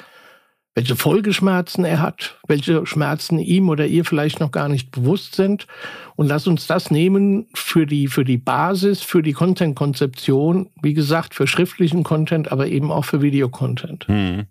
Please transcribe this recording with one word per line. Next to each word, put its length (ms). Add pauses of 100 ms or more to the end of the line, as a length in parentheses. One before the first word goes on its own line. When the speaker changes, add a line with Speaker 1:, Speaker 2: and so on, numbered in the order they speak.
(760)
Speaker 1:
welche 200
Folgeschmerzen 880
er 160
hat, 480
welche 360
Schmerzen 540
ihm 300
oder 180
ihr 180
vielleicht 360
noch 100
gar 180
nicht 220
bewusst 460
sind. 320 (480)
Und 100
lass 220
uns 180
das 240
nehmen 640
für 320
die, 220
für 160
die 140
Basis, 640
für 220
die 120
Content-Konzeption. 1400 (120)
Wie 120
gesagt, 400
für 120
schriftlichen 560
Content, 480
aber 160
eben 240
auch 140
für 180
Videocontent. 880
Speaker 2:
Mhm. 420